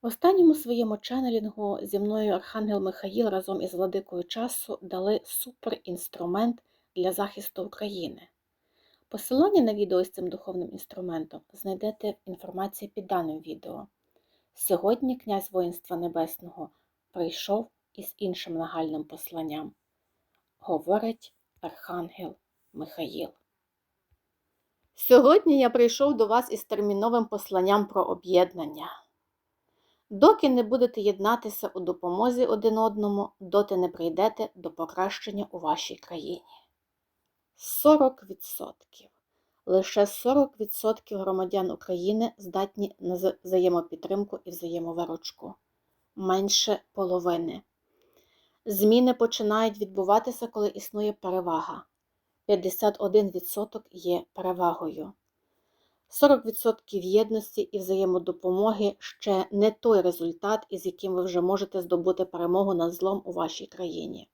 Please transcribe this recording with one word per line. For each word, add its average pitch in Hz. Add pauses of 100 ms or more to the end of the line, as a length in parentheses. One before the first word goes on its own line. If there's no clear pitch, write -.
В 240
останньому 339
своєму 233
ченнелінгу 214
зі 202
мною 214
Архангел 208
Михаїл 196
разом 190
із 185
Владикою 185
Часу 226
дали 185
суперінструмент 214 (320)
для 185
захисту 202
України. 202 (840)
Посилання 302
на 220
відео 190
з 180
цим -
духовним 180
інструментом 170 (120)
знайдете 208
в -
інформації 190
під 190
даним 165
відео. - (680)
Сьогодні 233
князь 196
воїнства 175
небесного 170 (420)
прийшов 196 (240)
із -
іншим 180
нагальним 160
посланням, 156 (840)
говорить 202 (280)
Архангел 175 (380)
Михаїл. - (1700)
Сьогодні 285
я 247
прийшов 240
до 214
вас 240
із 214
терміновим 208
посланням 202
про 196
об'єднання. 175 (1200)
Доки 294
не 247
будете 240
єднатися 208
у 190
допомозі 185
один 220
одному, 208 (100)
доти 196
не 180
прийдете 180
до 170
покращення 196
у 180
вашій 151
країні. 165 (1120)
Сорок 294
відсотків. - (560)
Лише 190
сорок 262
відсотків 214
громадян 190
України 196
здатні 196
на 180
з-, 180
взаємопідтримку 180
і -
взаємовиручку. 170 (600)
Менше 196 (100)
половини. 175 (1040)
Зміни 226
починають 220
відбуватися, 208
коли 214
існує 208
перевага. 180 (600)
П'ятдесят 202
один 202
відсоток 202
є 175 (100)
перевагою. 180 (960)
Сорок 277
відсотків 220
єдності 214
і 202
взаємодопомоги 190
ще -
не 208
той 214
результат, 175
із 185
яким 185
ви 180
вже 180
можете 190
здобути 180
перемогу 185
над 170
злом 190
у 185
вашій 165
країні. 170